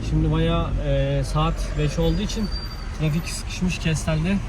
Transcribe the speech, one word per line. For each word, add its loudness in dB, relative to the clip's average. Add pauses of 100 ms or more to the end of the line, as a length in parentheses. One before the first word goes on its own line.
Şimdi 4
bayağı, 2 (180)
e, 2
saat 0 (260)
beş 0
olduğu 2
için -2 (520)
trafik 0
sıkışmış, -2
kestelde. 0 (120)